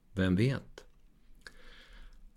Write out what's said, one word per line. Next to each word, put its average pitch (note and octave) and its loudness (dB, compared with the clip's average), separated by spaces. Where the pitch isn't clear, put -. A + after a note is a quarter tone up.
Vem F#2 4
vet? - 0